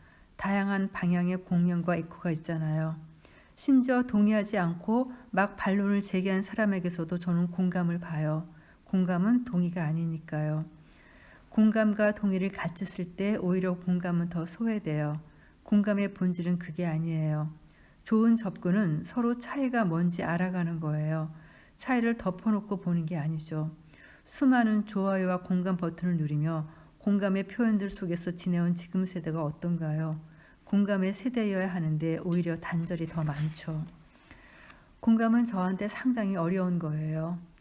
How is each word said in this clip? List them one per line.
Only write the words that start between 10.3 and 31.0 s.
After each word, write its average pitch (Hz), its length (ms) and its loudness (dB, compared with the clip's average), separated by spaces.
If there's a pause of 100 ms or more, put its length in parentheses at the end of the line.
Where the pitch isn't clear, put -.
공감과 214 640 4
동의를 196 380 0
같이 175 340 -6
쓸 175 300 -6
때 202 220 0
오히려 180 360 2
공감은 175 560 0
더 170 160 -4
소외돼요. 156 720 -2 (440)
공감의 202 500 2
본질은 175 460 0
그게 175 260 -6
아니에요. 156 680 0 (520)
좋은 226 340 4
접근은 180 640 0
서로 240 340 -2
차이가 247 460 -2
뭔지 175 400 0
알아가는 170 560 -2
거예요. 156 500 -2 (460)
차이를 233 420 0
덮어놓고 208 640 -2
보는 170 260 0
게 170 120 -4
아니죠. 156 580 -4 (480)
수많은 226 600 4
좋아요와 190 560 0
공감 180 340 0
버튼을 175 400 -2
누리며 156 540 -2 (300)
공감의 196 480 0
표현들 214 420 0
속에서 175 420 -2
지내온 175 440 0
지금 185 280 -2
세대가 165 400 -4
어떤가요? 156 800 -2 (420)
공감의 196 480 2